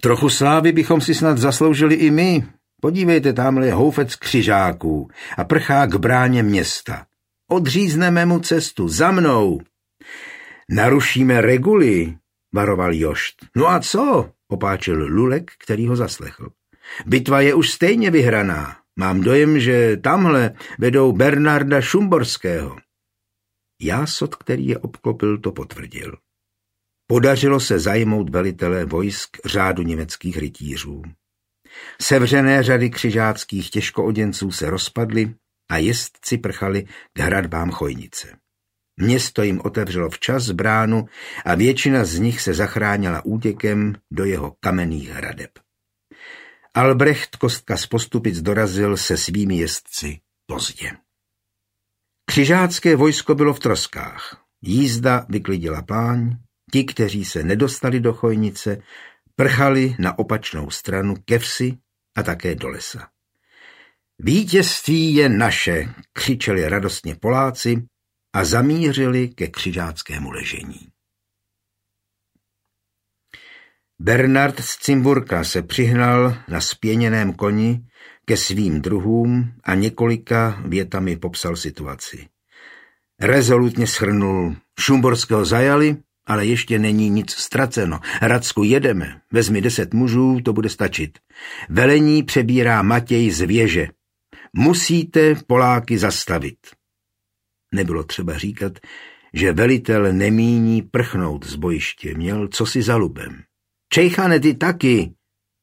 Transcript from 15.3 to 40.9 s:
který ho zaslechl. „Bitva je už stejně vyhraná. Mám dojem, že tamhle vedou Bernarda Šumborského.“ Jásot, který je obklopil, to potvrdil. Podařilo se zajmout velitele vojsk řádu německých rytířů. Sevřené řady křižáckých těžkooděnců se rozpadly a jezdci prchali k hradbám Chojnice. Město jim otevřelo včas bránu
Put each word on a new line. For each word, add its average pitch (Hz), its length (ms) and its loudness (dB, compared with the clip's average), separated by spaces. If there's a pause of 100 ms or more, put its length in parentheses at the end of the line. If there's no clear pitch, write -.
který 113 240 -4
ho 123 80 0
zaslechl. - 540 -8 (560)
„Bitva 131 360 2
je 139 120 4
už 151 180 2
stejně 202 400 2
vyhraná. 104 640 2 (220)
Mám 92 220 0
dojem, 143 380 4
že 120 380 2
tamhle 147 560 2 (260)
vedou 127 320 4
Bernarda 143 680 2
Šumborského.“ 117 960 -2 (1080)
Jásot, 143 520 -4
který 131 320 -4
je 120 100 -2
obklopil, 113 600 -4
to 104 140 -6
potvrdil. - 640 -14 (920)
Podařilo 135 520 4
se 110 200 0
zajmout 107 500 0
velitele 90 560 -2
vojsk 95 600 -6
řádu 95 380 -2
německých 82 540 -6
rytířů. 71 640 -10 (1000)
Sevřené 135 640 4
řady 123 260 2
křižáckých 107 800 -2
těžkooděnců 107 800 -4
se 78 180 -6
rozpadly 110 640 -4 (340)
a - 80 -2
jezdci 117 600 -4
prchali 98 480 -4 (280)
k - 60 -10
hradbám 85 520 -2
Chojnice. 67 640 -10 (600)
Město 117 460 0
jim 98 200 -2
otevřelo 85 460 -4
včas 123 420 -4
bránu 110 540 0 (400)